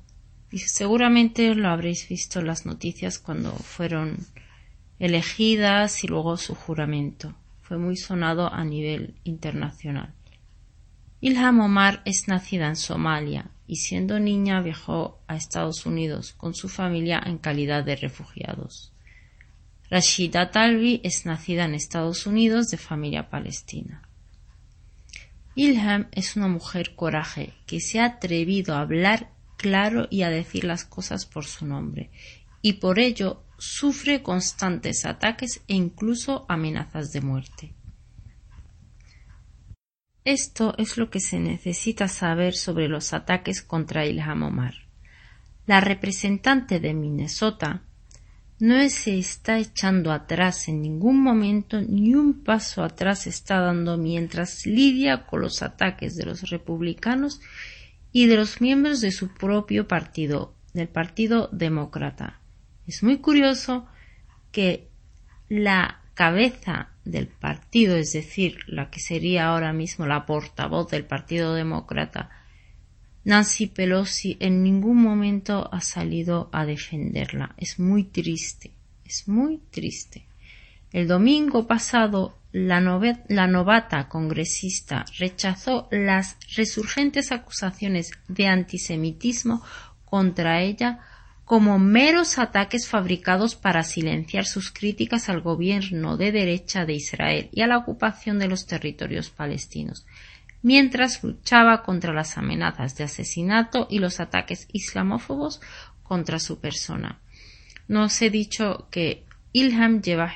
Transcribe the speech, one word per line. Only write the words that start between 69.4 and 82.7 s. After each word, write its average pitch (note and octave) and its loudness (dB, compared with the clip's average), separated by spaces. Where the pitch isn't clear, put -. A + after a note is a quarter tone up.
ahora E3 0
mismo D#3+ -4
la D3 0
portavoz D3+ -4
del D3 -4
Partido D#3+ -4
Demócrata, D#3+ -6
Nancy G#3 2
Pelosi, F#3 -2
en F#3 2
ningún G3+ 4
momento G3+ 0
ha F3+ -4
salido E3+ -2
a D#3 -2
defenderla. C#3+ -6
Es - -8
muy F#3+ 4
triste, E3 -6
es - -8
muy C#4 0
triste. - -10
El F3 0
domingo A#3+ 4
pasado, A3 0
la F#3 2